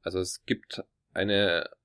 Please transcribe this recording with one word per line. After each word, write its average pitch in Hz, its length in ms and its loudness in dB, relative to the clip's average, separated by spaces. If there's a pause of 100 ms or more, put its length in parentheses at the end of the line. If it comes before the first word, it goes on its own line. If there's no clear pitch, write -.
Also 90 180 -2
es - 260 -6
gibt - 380 -4 (300)
eine 98 560 2 (160)